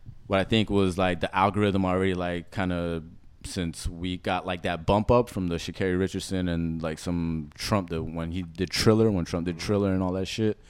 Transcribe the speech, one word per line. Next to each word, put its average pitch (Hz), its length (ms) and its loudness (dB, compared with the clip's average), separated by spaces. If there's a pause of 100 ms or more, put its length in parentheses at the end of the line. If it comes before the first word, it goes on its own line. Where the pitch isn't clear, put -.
(260)
What 98 120 2
I 95 60 2
think 107 260 2
was, 95 280 2
like, 90 220 2
the 92 140 -4
algorithm 98 520 4
already, 92 280 2
like, 87 360 -4
kinda, 87 520 -2 (420)
since - 440 -4
we 90 300 -6
got, 90 260 -2
like, 90 180 -2
that 85 220 -2
bump 104 260 4
up 120 200 4
from 95 180 -2
the 85 80 0
Sha'Carri 90 420 -2
Richardson 92 500 -2
and, 82 340 -2
like, 80 160 -4
some 82 560 -2
Trump, 98 340 -2
the, 82 140 -4
when 82 300 -6
he 92 100 -4
did 82 260 -4
Triller, 110 420 4
when 92 140 0
Trump 87 220 -2
did 85 120 -2
Triller 101 360 2
and 95 80 2
all 92 100 0
that 95 160 -2
shit, 107 300 0 (120)